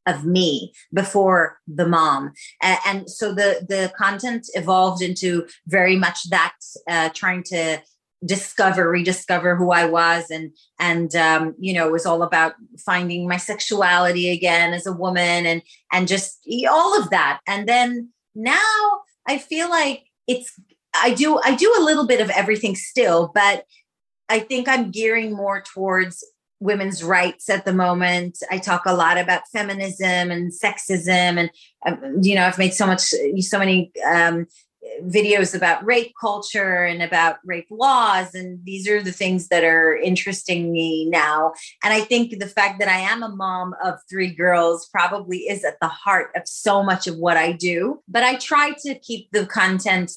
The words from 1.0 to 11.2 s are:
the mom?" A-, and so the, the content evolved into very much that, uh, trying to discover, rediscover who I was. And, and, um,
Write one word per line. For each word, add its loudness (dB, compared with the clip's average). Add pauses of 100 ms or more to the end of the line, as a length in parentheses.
the -2
mom?" 2 (300)
A-, 2
and -4
so -4
the, 0
the -2
content -2
evolved 2
into -2 (200)
very 4
much -2
that, 2 (340)
uh, 0
trying -4
to -4 (440)
discover, 0
rediscover 0
who 2
I 4
was. 2
And, -8 (260)
and, 0
um, 2